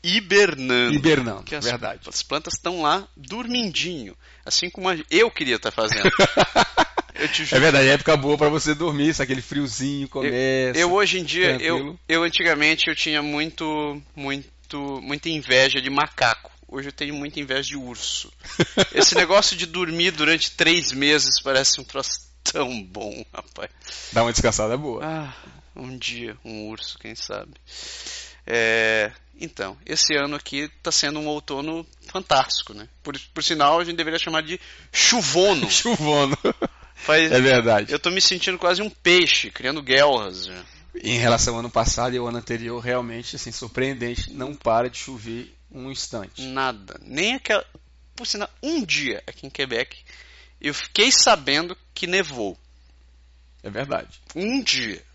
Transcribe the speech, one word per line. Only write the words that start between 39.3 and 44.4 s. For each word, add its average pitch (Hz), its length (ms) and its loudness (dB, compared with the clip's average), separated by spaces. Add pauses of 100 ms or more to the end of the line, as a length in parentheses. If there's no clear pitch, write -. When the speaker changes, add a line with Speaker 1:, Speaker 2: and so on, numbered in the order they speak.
Speaker 1:
criando 139 320 -6
guelras, 123 640 2
né? 90 160 -14 (400)
Speaker 2:
Em 117 160 -2
relação 120 360 2
ao 113 60 -4
ano 117 100 -8
passado 120 440 0
e 127 40 -2
ao 120 80 -4
ano 120 120 -6
anterior, 117 420 -6
realmente, 120 560 -4
assim, 120 160 -10
surpreendente, 120 800 -4
não 139 220 -8